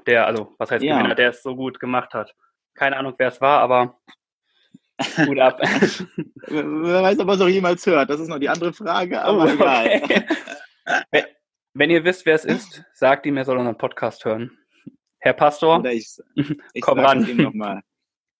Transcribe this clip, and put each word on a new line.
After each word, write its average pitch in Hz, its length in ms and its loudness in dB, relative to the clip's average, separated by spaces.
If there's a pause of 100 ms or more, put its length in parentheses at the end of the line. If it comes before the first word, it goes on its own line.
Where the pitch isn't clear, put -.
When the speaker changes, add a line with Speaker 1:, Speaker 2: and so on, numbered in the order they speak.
Speaker 1:
der, 117 200 4
also 110 300 -4
was 117 140 -6
heißt 117 120 0
Speaker 2:
Ja. 147 140 0
Speaker 1:
Gewinner, 123 180 0
der 123 140 4
es - 140 -8
so 127 120 -10
gut 131 240 -8
gemacht 127 340 -6
hat. 107 200 -10 (400)
Keine 139 240 -2
Ahnung, 135 200 -8
wer 127 100 0
es - 140 -6
war, 139 200 4
aber 123 380 0 (1300)
Hut 135 140 -2
ab. 131 200 4
Speaker 2:
<laughs> - 880 -4
Wer, 147 180 -4
wer 165 360 0
weiß, 196 180 2
ob 185 100 -2
er 202 40 2
es 190 80 0
auch 185 60 4
jemals 180 380 0
hört. 143 240 2
Das 151 100 -4
ist 165 80 -10
noch 165 120 -2
die 135 100 -2
andere 170 240 -4
Frage, 180 480 -4
aber 196 240 2
Speaker 1:
Oh, - 20 4
Speaker 2:
egal. 127 560 2
Speaker 1:
okay. 240 220 0
<laughs> - 840 -8
Wenn, 147 120 2 (500)
wenn 147 160 2
ihr 165 140 2
wisst, 180 220 -2
wer 156 100 4
es 156 100 -4
ist, - 380 -6 (100)
sagt 139 320 2
ihm, 143 120 -2
er 131 80 -4
soll 127 120 -2
unseren 120 200 -4
Podcast - 480 -6
hören. 117 320 -6 (640)
Herr 131 140 2
Pastor, 160 460 2
Speaker 2:
Oder 123 140 -4
ich, - 240 -8 (180)
Speaker 1:
<laughs> 147 260 -6 (120)
Speaker 2:
ich 127 80 -10
Speaker 1:
komm 135 180 2
Speaker 2:
sag's 131 100 6
Speaker 1:
ran. 139 180 2
Speaker 2:
ihm 120 100 -4
noch 123 160 0
mal. 101 280 -8 (580)